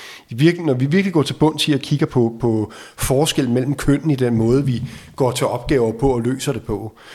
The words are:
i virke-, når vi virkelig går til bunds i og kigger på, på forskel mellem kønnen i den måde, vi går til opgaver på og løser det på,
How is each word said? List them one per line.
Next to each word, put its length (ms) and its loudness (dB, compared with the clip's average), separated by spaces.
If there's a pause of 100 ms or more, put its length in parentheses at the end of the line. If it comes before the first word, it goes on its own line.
(300)
i 60 -10
virke-, 300 2
når 80 2
vi 120 0
virkelig 280 2
går 100 4
til 100 -4
bunds 340 0
i 60 2
og 60 2
kigger 260 0
på, 340 2
på 320 0 (260)
forskel 520 0
mellem 260 0
kønnen 360 0
i 40 2
den 200 0
måde, 300 2
vi 180 -2 (320)
går 160 2
til 160 -2
opgaver 440 0
på 220 0
og 80 0
løser 320 -4
det 100 -8
på, 300 -8 (220)